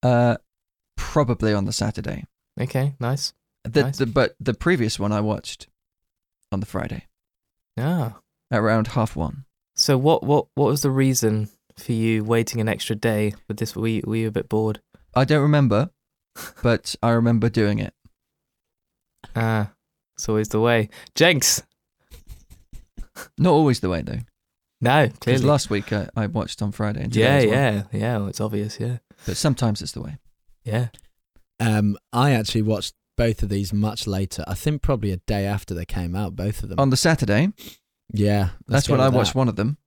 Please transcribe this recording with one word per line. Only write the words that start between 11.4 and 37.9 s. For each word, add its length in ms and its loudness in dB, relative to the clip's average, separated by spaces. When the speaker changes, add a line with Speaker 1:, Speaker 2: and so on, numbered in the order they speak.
Speaker 2:
for 160 -6
you 320 0
waiting 360 0
an 80 0
extra 280 -4
day 380 0
with 100 -8
this? 180 -6
Were 100 -2
you, 200 -2
were 100 -2
you 120 -2
a 40 -6
bit 160 -4
bored? 320 0
Speaker 1:
I 100 4
don't 180 4
remember, 480 4
Speaker 2:
<laughs> 380 -18
Speaker 1:
but 400 0
I 80 2
remember 400 4
doing 300 0
it. 120 -8
Speaker 2:
Ah, 360 -2
it's 120 -8
always 200 0
the 120 0
way. 280 4
Jenks! 480 4
Speaker 1:
Not 160 4
always 280 4
the 80 -2
way, 140 -2
though. 180 -8
Speaker 2:
No, 280 4
Speaker 1:
'Cause 120 -8
Speaker 2:
clearly. 240 2
Speaker 1:
last 260 2
week 220 -2
I, 240 -2
I 100 0
watched 360 -4
on 100 -2
Friday 300 -4
and 100 -4
today 100 4
Speaker 2:
Yeah, 140 6
Speaker 1:
as 100 6
well. 100 4
Speaker 2:
yeah, 260 2
yeah. 180 0
Well, 100 -4
it's 120 -8
obvious, 380 -4
yeah. 200 -4
Speaker 1:
But 100 -4
sometimes 460 0
it's 100 -10
the 100 -10
way. 160 -12
Speaker 2:
Yeah. 240 -2
Speaker 3:
Um, 360 2
I 200 4
actually 300 0
watched 320 -2
both 260 0
of 60 -2
these 240 -2
much 340 -2
later. 400 -4
I 80 -6
think 280 -2
probably 280 0
a 80 -2
day 260 -4
after 300 -4
they 100 -6
came 300 -4
out, 220 -6
both 260 -4
of 60 -8
them. 100 -6
Speaker 1:
On 120 4
the 60 2
Saturday? 560 2